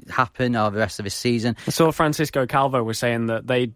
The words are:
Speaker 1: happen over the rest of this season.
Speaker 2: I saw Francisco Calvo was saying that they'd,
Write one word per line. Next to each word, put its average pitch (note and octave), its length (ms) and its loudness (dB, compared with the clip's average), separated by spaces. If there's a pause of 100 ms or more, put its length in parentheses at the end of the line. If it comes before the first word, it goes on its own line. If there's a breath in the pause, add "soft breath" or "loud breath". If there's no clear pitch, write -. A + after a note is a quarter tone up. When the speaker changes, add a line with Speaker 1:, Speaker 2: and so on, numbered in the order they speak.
Speaker 1:
happen B2 480 -2
over G#2+ 180 0
the G#2+ 60 -2
rest A2 180 -2
of G#2+ 60 -6
this G2 100 -6
season. A#2+ 400 0 (120 loud breath)
Speaker 2:
I - 40 -2
saw D#3+ 220 4
Francisco D3 540 0
Calvo C3+ 360 2
was A2+ 160 -2
saying A#2 280 0
that A2+ 200 -2
they'd, B2 300 0